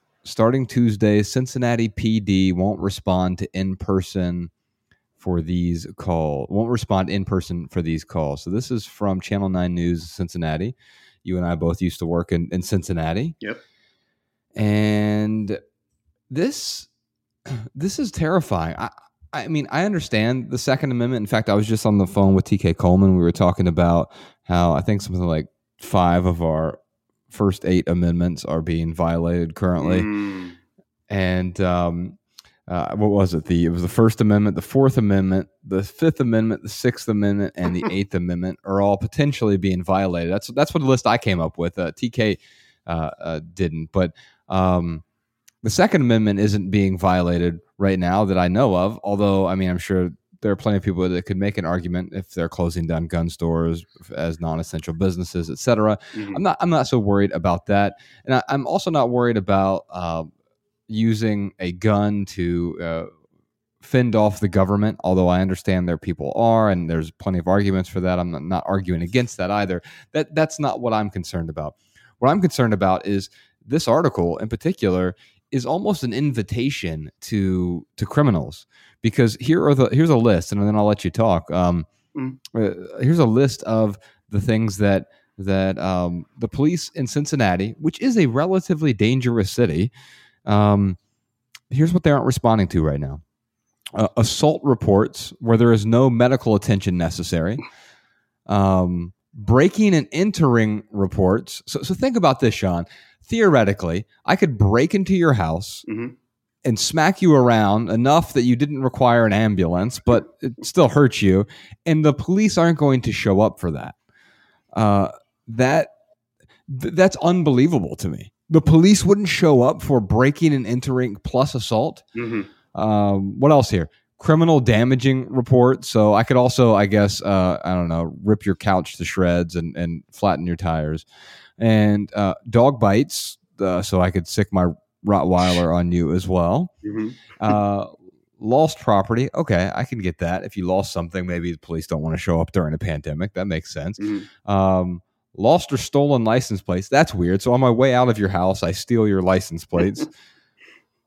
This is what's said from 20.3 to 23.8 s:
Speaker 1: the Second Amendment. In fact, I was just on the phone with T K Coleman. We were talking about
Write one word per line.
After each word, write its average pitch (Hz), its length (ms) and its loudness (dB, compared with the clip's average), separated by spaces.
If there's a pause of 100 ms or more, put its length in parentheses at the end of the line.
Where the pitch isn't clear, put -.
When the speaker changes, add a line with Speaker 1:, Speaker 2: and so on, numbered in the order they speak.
Speaker 1:
the 123 80 -6
Second 131 340 -2
Amendment. 120 320 -2
In 104 40 -6
fact, 110 220 0
I 101 60 4
was 104 120 2
just 110 180 -2
on 104 120 4
the 92 100 4
phone 95 280 4
with 90 100 2
T 101 120 0
K 85 160 0
Coleman. 92 440 4
We 90 40 4
were 85 120 2
talking 90 340 2
about 85 460 2 (300)